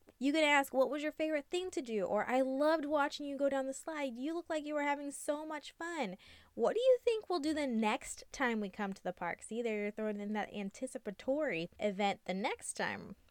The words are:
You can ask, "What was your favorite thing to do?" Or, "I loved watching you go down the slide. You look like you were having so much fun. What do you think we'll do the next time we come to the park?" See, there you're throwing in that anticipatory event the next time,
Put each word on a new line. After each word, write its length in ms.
You 140
can 140
ask, 280
"What 160
was 140
your 80
favorite 400
thing 200
to 100
do?" 240
Or, 200
"I 140
loved 460
watching 400
you 120
go 120
down 160
the 80
slide. 420
You 180
look 160
like 160
you 80
were 100
having 280
so 340
much 280
fun. 420
What 200
do 60
you 240
think 240
we'll 120
do 140
the 140
next 640
time 300
we 80
come 240
to 100
the 80
park?" 320
See, 180
there 200
you're 100
throwing 300
in 100
that 220
anticipatory 1160
event 420
the 100
next 420
time, 420